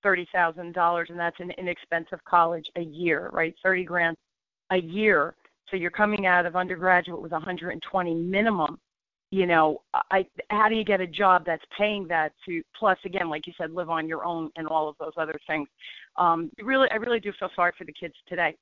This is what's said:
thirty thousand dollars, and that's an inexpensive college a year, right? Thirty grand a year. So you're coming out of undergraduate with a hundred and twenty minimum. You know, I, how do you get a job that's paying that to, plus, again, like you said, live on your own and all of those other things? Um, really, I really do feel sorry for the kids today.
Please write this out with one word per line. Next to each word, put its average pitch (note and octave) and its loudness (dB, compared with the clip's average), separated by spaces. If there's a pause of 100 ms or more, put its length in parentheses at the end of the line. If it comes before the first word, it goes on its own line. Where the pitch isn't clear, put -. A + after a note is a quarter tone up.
thirty F3+ 2
thousand E3+ 0
dollars, E3+ 2
and F3 -12
that's E3+ -4
an F3 -10
inexpensive E3+ -6
college E3+ 4 (100)
a F3 -6
year, D#3+ -2
right? E3 0
Thirty F#3 2
grand E3+ 0 (540)
a F#3 2
year. F3+ 2 (340)
So F#3+ -6
you're E3+ -4
coming G#3 0
out F3+ 4
of E3+ -4
undergraduate F3+ 0
with E3 -10
a D#3+ -2
hundred E3+ -8
and E3 -8
twenty F3 -2
minimum. F#3 0 (520)
You F#3+ 2
know, D#3+ 4 (300)
I, F#3+ 2 (240)
how G#3+ 2
do A3 0
you A3 0
get G3 2
a F3+ -4
job F3+ 4
that's E3 -4 (140)
paying G#3 0
that D#3+ -2 (120)
to, E3+ -6 (160)
plus, G3 2
again, F3+ -4
like D#3 -6
you E3+ -14
said, D#3+ -6
live E3+ -6
on D#3+ -2
your D#3+ -6
own E3 -4
and D#3+ -8
all D#3 0
of D3+ -14
those D#3 -8
other D#3 -4
things? D#3 -4 (480)
Um, E3 2 (100)
really, C4+ 2
I - -4
really A3+ -2
do G3+ -6
feel F#3 -6
sorry F3 2
for E3+ -14
the D3+ -18
kids - -14 (120)
today. E3+ -2